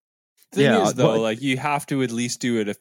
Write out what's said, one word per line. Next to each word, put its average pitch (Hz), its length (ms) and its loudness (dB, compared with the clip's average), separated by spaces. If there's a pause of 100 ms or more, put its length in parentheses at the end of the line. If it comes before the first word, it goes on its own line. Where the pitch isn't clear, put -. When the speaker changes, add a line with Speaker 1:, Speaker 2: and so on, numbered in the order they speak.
(540)
Speaker 1:
Thing 143 200 4
Speaker 2:
Yeah, 107 40 4
Speaker 1:
is, 101 160 2
Speaker 2:
I, - 20 -14
Speaker 1:
though, 117 240 2
Speaker 2:
what - 20 0
Speaker 1:
like, 113 200 -2
you 131 160 0
have 143 300 -4
to 135 160 -2
at 117 80 -2
least 120 300 -4
do 120 180 0
it 104 220 -2